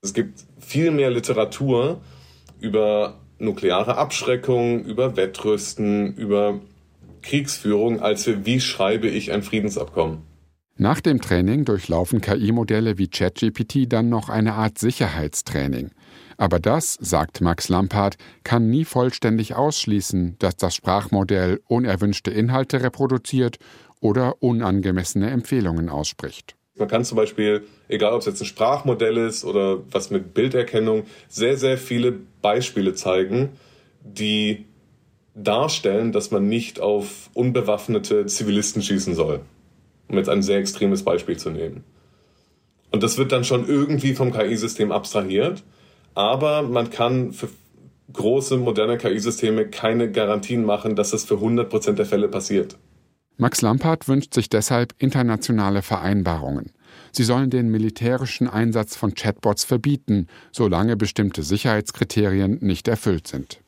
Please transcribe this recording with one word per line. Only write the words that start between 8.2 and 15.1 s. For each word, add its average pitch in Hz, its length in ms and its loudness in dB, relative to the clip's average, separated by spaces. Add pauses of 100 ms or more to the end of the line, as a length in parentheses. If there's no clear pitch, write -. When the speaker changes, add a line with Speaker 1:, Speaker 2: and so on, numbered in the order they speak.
Speaker 1:
für 101 200 0
wie 123 140 2
schreibe 110 480 0
ich - 240 -2
ein 101 120 -2
Friedensabkommen. 92 800 -2 (520)
Speaker 2:
Nach 120 240 2
dem 147 220 2
Training 98 420 2
durchlaufen 92 560 0
K-I-Modelle 107 800 0
wie 95 120 -2
Chat - 260 -2
G 113 160 0
P 117 120 -4
T 131 220 0
dann 117 240 2
noch 113 180 -2
eine 107 280 0
Art 110 220 0
Sicherheitstraining. 73 1120 -2 (440)